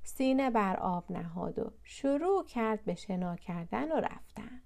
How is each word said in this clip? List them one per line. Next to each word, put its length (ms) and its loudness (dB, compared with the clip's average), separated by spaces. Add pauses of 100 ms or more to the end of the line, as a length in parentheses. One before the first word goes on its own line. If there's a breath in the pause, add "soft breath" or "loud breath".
سینه 480 4
بر 260 4
آب 360 0
نهاد 460 -4
و 120 -2 (120)
شروع 600 2
کرد 400 0
به 100 0
شنا 420 -2
کردن 560 -4
و 20 2
رفتن. 720 -4